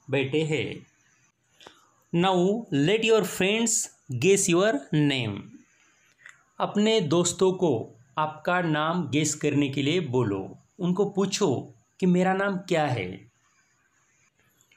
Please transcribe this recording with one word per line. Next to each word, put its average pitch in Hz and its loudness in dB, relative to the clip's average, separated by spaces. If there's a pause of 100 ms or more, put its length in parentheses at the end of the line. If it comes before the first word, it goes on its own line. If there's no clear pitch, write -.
बैठे 135 0
हैं। 120 -4 (1400)
Now 190 2 (220)
let 220 2
your 220 4
friends 202 0 (540)
guess 196 4
your 190 4 (220)
name। 131 0 (1200)
अपने 208 2
दोस्तों 175 2
को 143 -2 (180)
आपका 165 -2
नाम 160 0
गेस 151 0
करने 143 0
के 139 -4
लिए 156 0
बोलो, 110 -2 (220)
उनको 180 0
पूछो 185 -2 (260)
कि 185 0
मेरा 185 4
नाम 196 -2
क्या 160 0
है। 95 -6 (1400)